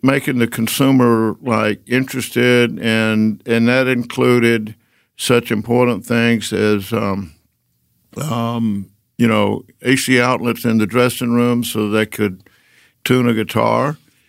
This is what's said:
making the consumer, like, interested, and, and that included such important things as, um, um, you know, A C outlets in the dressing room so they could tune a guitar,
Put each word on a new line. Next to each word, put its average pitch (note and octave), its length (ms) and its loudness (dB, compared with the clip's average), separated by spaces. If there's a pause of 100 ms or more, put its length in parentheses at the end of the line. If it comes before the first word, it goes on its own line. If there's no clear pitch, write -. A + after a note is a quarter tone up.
making C3+ 360 -4
the A#2 80 0
consumer, A#2 960 2
like, G#2+ 440 -2
interested, B2 920 0
and, A2 680 0
and A#2 240 2
that B2+ 200 2
included A#2 840 0 (420)
such - 340 0
important A#2+ 560 0
things A#2 460 0
as, G#2 400 0
um, G2 420 -4 (840)
um, A#2 760 -4 (280)
you A#2 80 4
know, G#2+ 400 0 (160)
A B2+ 140 2
C C3 240 2
outlets A#2+ 440 -2
in A2+ 140 2
the G#2+ 80 0
dressing A#2+ 460 0
room A#2+ 320 0
so A2 260 -4
they G#2+ 160 2
could G2 420 -6 (560)
tune B2 240 2
a A#2 60 2
guitar, A2+ 640 0 (300)